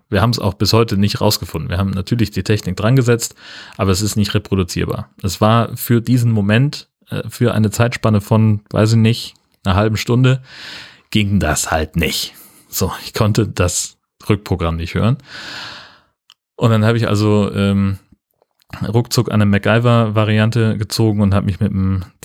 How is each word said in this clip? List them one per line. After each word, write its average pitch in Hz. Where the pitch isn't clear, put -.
Wir 98
haben's 117
auch 98
bis -
heute 113
nicht 101
rausgefunden. -
Wir 90
haben 98
natürlich 101
die 95
Technik 104
dran 110
gesetzt, 120
aber 98
es 95
ist 107
nicht 101
reproduzierbar. 90
Es -
war 113
für 117
diesen 120
Moment, 110
äh, 104
für 113
eine 107
Zeitspanne 110
von, 110
weiß 107
ich 113
nicht, 110
einer 92
halben 107
Stunde, 131
ging 104
das 78
halt 80
nicht. -
So, 92
ich -
konnte 107
das -
Rückprogramm 82
nicht 82
hören. 104
Und 117
dann 110
habe 113
ich 113
also, 104
ähm, 98
ruckzuck 117
eine 107
MacGyver-Variante 110
gezogen 107
und 98
habe 98
mich 98
mit 101
dem, 95